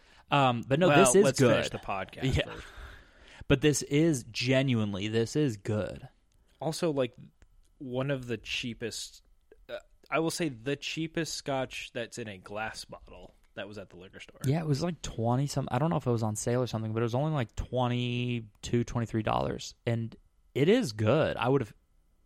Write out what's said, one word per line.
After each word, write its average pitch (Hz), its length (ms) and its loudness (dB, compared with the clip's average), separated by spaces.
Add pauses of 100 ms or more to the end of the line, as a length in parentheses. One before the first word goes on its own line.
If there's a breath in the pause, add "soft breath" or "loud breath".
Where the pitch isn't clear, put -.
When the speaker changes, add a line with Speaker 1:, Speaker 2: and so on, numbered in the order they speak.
(320 soft breath)
Speaker 1:
Um, 127 360 4
but 135 120 2
no, 180 100 6
Speaker 2:
Well, 143 100 8
Speaker 1:
this 135 160 8
is 196 80 8
Speaker 2:
let's 135 160 4
Speaker 1:
good. 123 120 8
Speaker 2:
finish 82 180 2
the - 100 -6
podcast 101 560 -4
Speaker 1:
Yeah. - 180 0
Speaker 2:
first. - 140 -16 (800 loud breath)
Speaker 1:
But 135 140 4
this 151 220 4
is 147 480 4
genuinely, 117 760 2
this 113 280 0
is 143 220 2
good. 107 500 -4 (520)
Speaker 2:
Also, 156 320 -2
like, 131 220 0 (640)
one 131 320 -4
of 127 160 -4
the 117 100 -2
cheapest, - 840 -8 (460)
uh, 120 80 -8 (340)
I 139 80 2
will 165 100 0
say 160 200 -2
the 123 260 -6
cheapest 160 580 -6
scotch - 600 -6
that's 117 260 -8
in 117 80 -8
a 101 100 -12
glass 104 480 -8
bottle 92 480 -20 (220)
that 101 120 -8
was - 120 -14
at 95 100 -14
the - 80 -20
liquor - 220 -20
store. - 260 -20
Speaker 1:
Yeah, 143 140 2
it 160 80 -4
was, 147 160 0
like, 170 180 -4
twenty 123 460 0
some-, 139 240 -4
I 123 80 0
don't 156 100 2
know 175 80 0
if - 80 -6
it 123 60 2
was 113 120 0
on 107 120 -2
sale 120 260 0
or 123 60 0
something, 110 260 -4
but 113 60 0
it 117 40 2
was 117 120 0
only, 147 160 0
like, 139 240 -2
twenty, 123 880 -2 (160)
twenty-three 117 640 -2
dollars. - 500 -2 (140)
And 113 280 -2 (380)
it 147 160 4
is 214 220 4
good. 110 460 2
I 123 120 0
would've, 131 240 0 (520)